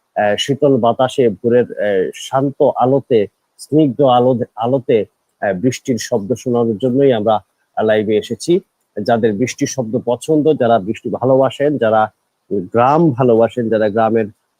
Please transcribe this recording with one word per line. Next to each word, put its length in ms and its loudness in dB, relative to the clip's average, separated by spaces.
আহ, 220 0
শীতল 380 0
বাতাসে, 520 0
ভোরের, 340 0
আহ, 520 -2
শান্ত 600 -2
আলোতে, 500 0
স্নিগ্ধ 440 0
আলো-, 440 2
আলোতে, 480 0
আহ, 120 -2
বৃষ্টির 460 -4
শব্দ 360 -4
শোনানোর 440 -2
জন্যই 340 2
আমরা 280 0
লাইভে 340 0
এসেছি। 440 -2
যাদের 300 0
বৃষ্টির 340 -4
শব্দ 380 -6
পছন্দ, 500 0
যারা 240 2
বৃষ্টি 320 -6
ভালোবাসেন, 680 0
যারা 340 0
গ্রাম 580 2
ভালোবাসেন, 580 0
যারা 200 0
গ্রামের 380 0